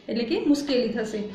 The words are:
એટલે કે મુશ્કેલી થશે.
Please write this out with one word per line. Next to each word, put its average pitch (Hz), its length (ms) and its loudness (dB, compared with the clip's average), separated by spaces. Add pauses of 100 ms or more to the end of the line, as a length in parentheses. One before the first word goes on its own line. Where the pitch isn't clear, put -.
એટલે 233 160 0
કે 330 160 0
મુશ્કેલી 269 480 2
થશે. 220 300 -4 (160)